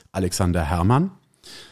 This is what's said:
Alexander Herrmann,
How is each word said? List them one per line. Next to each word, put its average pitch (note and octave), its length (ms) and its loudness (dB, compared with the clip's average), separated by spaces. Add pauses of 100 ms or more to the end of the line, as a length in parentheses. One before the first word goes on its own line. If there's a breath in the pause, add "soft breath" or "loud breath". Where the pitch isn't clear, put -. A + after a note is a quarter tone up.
(120 soft breath)
Alexander F2 520 0
Herrmann, G2 480 2 (600 loud breath)